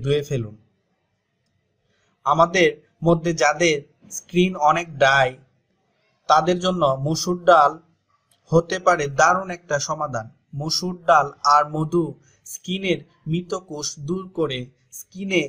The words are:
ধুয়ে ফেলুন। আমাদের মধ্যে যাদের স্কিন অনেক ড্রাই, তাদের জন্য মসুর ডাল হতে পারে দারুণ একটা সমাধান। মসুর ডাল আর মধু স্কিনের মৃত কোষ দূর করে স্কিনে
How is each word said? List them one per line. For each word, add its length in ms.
ধুয়ে 260
ফেলুন। 260
আমাদের 440
মধ্যে 280
যাদের 340
স্কিন 340
অনেক 180
ড্রাই, 280
তাদের 300
জন্য 240
মসুর 320
ডাল 220
হতে 280
পারে 260
দারুণ 380
একটা 220
সমাধান। 460
মসুর 360
ডাল 200
আর 80
মধু 320
স্কিনের 540
মৃত 240
কোষ 180
দূর 160
করে 220
স্কিনে 500